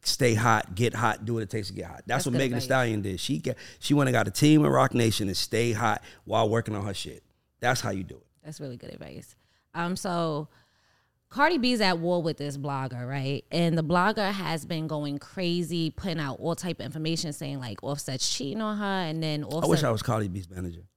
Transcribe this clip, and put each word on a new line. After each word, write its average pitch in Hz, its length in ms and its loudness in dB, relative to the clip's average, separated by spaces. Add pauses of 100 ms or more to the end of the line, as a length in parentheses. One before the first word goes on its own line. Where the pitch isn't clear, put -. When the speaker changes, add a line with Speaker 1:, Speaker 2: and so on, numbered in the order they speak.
Speaker 1:
Stay 123 340 2
hot, 110 400 4
get 117 200 2
hot, 110 300 0
do 117 100 -2
what 113 80 -2
it 98 60 -8
takes 104 180 -4
to 98 60 -10
get 95 120 -8
hot. - 120 -14
That's - 100 -20
Speaker 2:
That's - 200 0
Speaker 1:
what 127 60 0
Speaker 2:
good 127 60 2
Speaker 1:
Megan 131 120 2
Thee 123 60 -2
Speaker 2:
advice. 123 80 -2
Speaker 1:
Stallion 120 380 2
did. 95 160 -4
She 143 200 -2
get, - 180 -4 (220)
she - 160 2
went 139 120 6
and 127 60 2
got 107 140 4
a - 40 -4
team 151 340 8
in 139 60 6
Roc 131 240 4
Nation 113 320 4
and 92 100 -2
stayed 117 360 0
hot 107 300 0 (220)
while 110 240 2
working 110 260 0
on 101 100 -4
her 98 80 -4
shit. - 300 -10 (360)
That's 123 220 0
how 107 100 -2
you 95 120 -4
do 80 120 -12
it. - 100 -20 (180)
Speaker 2:
That's 151 160 -14
really 131 180 -10
good - 140 -14
advice. - 440 -16 (400)
Um, 175 200 -2
so 165 520 -2 (840)
Cardi 302 300 2
B's 240 220 2
at 185 180 4
war 175 240 2
with 156 140 -2
this 143 200 -6
blogger, 135 500 -4
right? 135 440 -2
And 170 260 2
the 160 60 2
blogger 190 480 2
has 165 340 -4
been 160 220 -4
going 147 320 -4
crazy, 170 720 -2
putting 165 280 -4
out 139 200 -6
all 165 160 -2
type 175 240 -6
of - 80 -8
information 156 440 -4
saying, 139 280 -8
like, 110 240 -10
Offset's 139 520 -4
cheating 214 260 -4
on 214 180 -4
her, 208 40 -4 (240)
and 160 140 -4
then 151 220 -2
Speaker 1:
I - 40 -8
wish 156 160 -2 (180)
Speaker 2:
Offset - 40 2
Speaker 1:
I 123 60 4
was 107 120 0
Cardi 110 260 0
B's 90 200 -8
manager. 90 320 -8 (160)